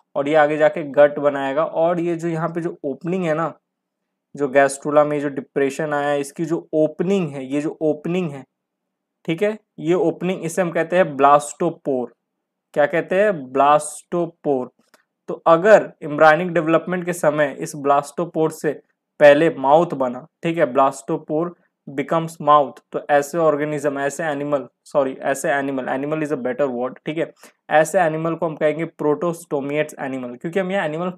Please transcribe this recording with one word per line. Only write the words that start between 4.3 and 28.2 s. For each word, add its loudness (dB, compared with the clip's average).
जो -2
गैस्ट्रुला 4
में -2
जो -4
डिप्रेशन -4
आया -2
है, 0
इसकी -6
जो -4
ओपनिंग 0
है, -12
ये -2
जो -6
ओपनिंग -2
है, -14
ठीक -4
है, -2
ये 0
ओपनिंग, -2
इसे -4
हम -2
कहते -2
हैं 2
ब्लास्टोपोर। 2
क्या 4
कहते 0
हैं? 2
ब्लास्टोपोर। 0
तो -6
अगर 6
एम्ब्रायनिक 4
डेवलपमेंट 0
के -4
समय 0
इस -10
ब्लास्टोपोर 0
से -6
पहले 6
माउथ 4
बना, -6
ठीक -4
है, 0
ब्लास्टोपोर -2
becomes -4
mouth, 4
तो -4
ऐसे 0
ऑर्गेनिज्म, 0
ऐसे -4
एनिमल, -4
सॉरी, 0
ऐसे -2
एनिमल, -2
animal -4
is -4
a -4
better -2
word, -6
ठीक -6
है, -6
ऐसे 4
एनिमल 0